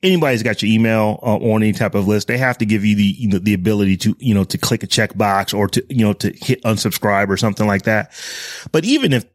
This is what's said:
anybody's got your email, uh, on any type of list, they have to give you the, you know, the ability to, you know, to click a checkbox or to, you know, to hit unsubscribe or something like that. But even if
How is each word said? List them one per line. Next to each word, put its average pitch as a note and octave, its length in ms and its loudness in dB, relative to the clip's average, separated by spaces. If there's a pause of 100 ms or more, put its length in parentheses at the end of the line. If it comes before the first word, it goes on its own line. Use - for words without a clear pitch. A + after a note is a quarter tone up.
anybody's D#3 400 2
got A2 200 -2
your G#2+ 100 0
email, A2 500 2
uh, G#2+ 140 0
on A2 260 0
any G#2+ 100 2
type G2 220 -2
of G2+ 140 0
list, G#2 180 0
they A#2+ 120 -2
have B2+ 200 0
to A#2 80 0
give G#2 180 0
you G#2+ 120 4
the, G#2 80 4
you G2+ 240 0
know, F#2+ 100 2
the G2+ 160 0
ability G2 440 2
to, - 200 -2
you A#2 160 0
know, G2 100 2
to - 140 -6
click - 240 -2
a G2 60 -10
checkbox G2+ 680 0
or G2+ 120 0
to, - 200 -2
you A#2+ 160 0
know, G#2 100 2
to - 180 -4 (100)
hit - 220 -2
unsubscribe G#2 640 0
or F#2+ 80 0
something G#2+ 320 -2
like G2 140 0
that. - 280 -2 (640)
But E3 120 0
even B3+ 280 0
if A#2+ 120 0 (100)